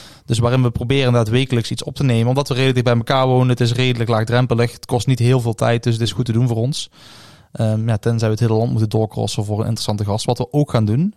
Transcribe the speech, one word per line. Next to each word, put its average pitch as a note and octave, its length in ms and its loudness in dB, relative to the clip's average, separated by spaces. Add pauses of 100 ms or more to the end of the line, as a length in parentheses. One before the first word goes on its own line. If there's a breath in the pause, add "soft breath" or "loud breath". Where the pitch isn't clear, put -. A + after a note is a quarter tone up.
(240 loud breath)
Dus A#2+ 140 -2
waarin A#2+ 240 2
we B2 80 2
proberen B2+ 360 0
inderdaad A#2 260 2
wekelijks B2 380 0
iets A2 140 -6
op C#3+ 100 -8
te - 100 -4
nemen. A#2 240 2
Omdat C3+ 200 0
we C3+ 60 -2
redelijk B2+ 300 2
bij A#2+ 120 2
elkaar C3 300 0
wonen. B2+ 220 4
Het B2 120 0
is A#2+ 120 2
redelijk A#2+ 380 0
laagdrempelig. A#2 600 0
Het - 140 -20
kost B2 200 -2
niet B2+ 120 2
heel B2 220 4
veel A2+ 140 -2
tijd, A#2 280 0
dus A#2+ 100 0
het A2+ 100 -2
is A2+ 100 -2
goed B2+ 120 -4
te A#2 80 -2
doen A#2+ 160 2
voor A#2 80 -2
ons. B2 340 -4 (600 loud breath)
Ehm, A2 360 -2
ja, A2+ 100 0
tenzij A2+ 300 0
we G#2+ 60 2
het G#2 80 -2
hele A2+ 160 2
land A#2 120 0
moeten A2+ 180 0
doorcrossen A2 560 -2
voor G#2 120 -4
een G#2+ 100 -4
interessante G#2+ 380 -4
gast. G2+ 200 -2
Wat B2 140 -2
we B2 140 -6
ook D3 180 0
gaan A2+ 140 2
doen. C#3+ 320 0